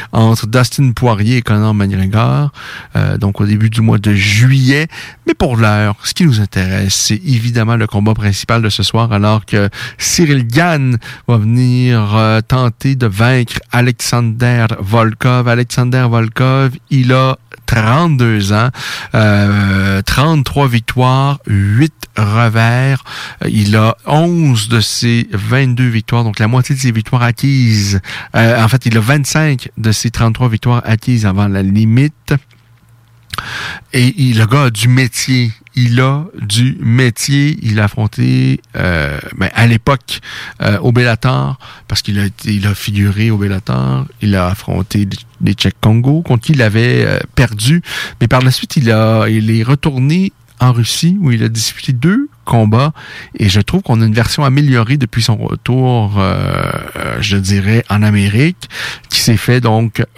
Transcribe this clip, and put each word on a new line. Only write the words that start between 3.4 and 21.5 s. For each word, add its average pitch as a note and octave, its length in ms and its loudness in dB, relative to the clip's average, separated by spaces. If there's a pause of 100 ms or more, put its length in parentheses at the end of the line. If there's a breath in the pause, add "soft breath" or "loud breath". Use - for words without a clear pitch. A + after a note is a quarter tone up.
au G#2 40 0
début G#2 240 2
du A2 120 -2
mois A2+ 160 4
de G#2 160 0
juillet. B2+ 760 2 (400 loud breath)
Mais E4 60 2
pour C3+ 240 -2
l'heure, G#2+ 460 2
ce - 100 -6
qui F#3 120 0
nous A#2+ 140 4
intéresse, G2 540 -2
c'est - 320 -2
évidemment A#2 500 0
le A2 120 0
combat G#2 260 0
principal A2 480 0
de G#2+ 80 0
ce G#2 140 -2
soir, A2+ 280 0
alors G#2 340 0
que G2+ 240 0 (280 loud breath)
Cyril C#3+ 500 0
Gane C#3 500 0 (300 loud breath)
va A#2+ 100 2
venir, A#2+ 800 2
euh, A2 260 2
tenter B2+ 540 0
de B2+ 120 0
vaincre A#2 520 0 (120)
Alexander A#2+ 920 0 (140)
Volkov. A#2 680 0
Alexander B2 600 0
Volkov, B2+ 640 0 (200)
il C3 220 2
a C3 220 2 (300)
trente-deux A#2 880 2
ans, A2+ 160 2 (460 loud breath)
euh, G2+ 880 2
trente-trois C#3+ 640 0
victoires, B2+ 800 0
huit G#2 460 0 (220)